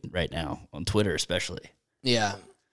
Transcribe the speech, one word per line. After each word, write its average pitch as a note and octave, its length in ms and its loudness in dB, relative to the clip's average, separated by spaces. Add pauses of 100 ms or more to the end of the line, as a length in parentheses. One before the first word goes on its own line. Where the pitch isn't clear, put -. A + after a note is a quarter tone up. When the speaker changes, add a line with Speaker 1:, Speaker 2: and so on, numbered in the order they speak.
Speaker 1:
right F2 220 0
now D2 280 -4 (120)
on E2 140 -6
Twitter, G#2 280 4
especially. F2 460 -2 (420)
Speaker 2:
Yeah. A2 340 2 (360)